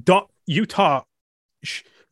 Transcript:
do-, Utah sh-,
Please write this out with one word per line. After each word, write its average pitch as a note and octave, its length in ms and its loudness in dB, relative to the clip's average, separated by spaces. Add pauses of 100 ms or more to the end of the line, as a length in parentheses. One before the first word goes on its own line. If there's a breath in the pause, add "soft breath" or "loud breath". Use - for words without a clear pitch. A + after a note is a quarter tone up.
do-, F3+ 280 2 (180)
Utah E3 560 0 (640)
sh-, - 180 -12 (280 soft breath)